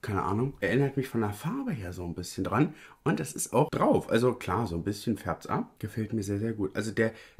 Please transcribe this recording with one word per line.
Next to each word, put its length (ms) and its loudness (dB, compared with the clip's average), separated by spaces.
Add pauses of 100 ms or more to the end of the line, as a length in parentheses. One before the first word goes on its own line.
Keine 200 0
Ahnung. 380 0
Erinnert 360 2
mich 120 -2
von 140 0
der 100 0
Farbe 400 -4
her 200 -6
so 120 -8
ein 100 -6
bisschen 300 -6
dran. 300 2 (280)
Und 160 2
es 140 -4
ist 200 -6
auch 180 6
drauf. 380 2
Also 260 4
klar, 340 0
so 80 -2
ein 80 -2
bisschen 340 -2
färbt's 300 -6
ab. 320 -2
Gefällt 320 -4
mir 100 0
sehr, 160 0
sehr 140 0
gut. 240 -2
Also 160 -2
der, 200 4 (280)